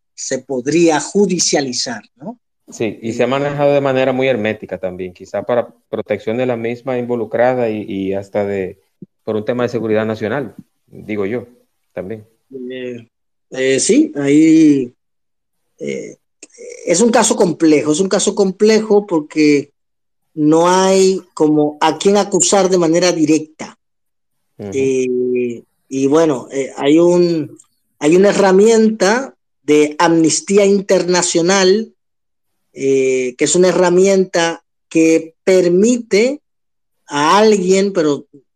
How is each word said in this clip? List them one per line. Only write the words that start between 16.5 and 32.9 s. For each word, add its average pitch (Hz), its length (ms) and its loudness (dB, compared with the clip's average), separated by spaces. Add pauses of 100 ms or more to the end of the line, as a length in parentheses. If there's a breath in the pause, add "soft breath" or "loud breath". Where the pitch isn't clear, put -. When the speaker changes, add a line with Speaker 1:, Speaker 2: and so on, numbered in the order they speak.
Speaker 1:
es 170 140 0
un 233 100 4
caso 226 240 2
complejo, 156 580 2
es 151 80 -2
un 190 80 0
caso 202 260 0
complejo 208 720 2
porque 151 640 0 (640)
no 160 340 2
hay 190 520 2 (140)
como 151 460 0
a - 180 0
quién 202 180 2
acusar 196 520 0
de 185 100 0
manera 175 320 2
directa. 156 680 -2 (840)
Speaker 2:
Ujú. 104 140 -10
Speaker 1:
Eh, 127 920 -2 (240)
y 135 180 -2
bueno, 147 460 0
eh, 135 240 -6
hay 143 220 2
un, 170 600 0 (400)
hay 151 180 2
una 196 120 4
herramienta 214 1080 2 (280)
de 151 360 2
Amnistía 165 680 2
Internacional, 185 1300 0 (800)
eh, 131 640 -2